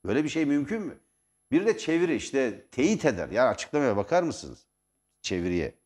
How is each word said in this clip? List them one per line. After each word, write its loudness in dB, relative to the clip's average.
Böyle 0
bir -4
şey -2
mümkün -2
mü? -10
Bir 2
de 2
çeviri 0
işte -2
teyit 0
eder. 0
Yani 2
açıklamaya 0
bakar 2
mısınız -8
çeviriye? -2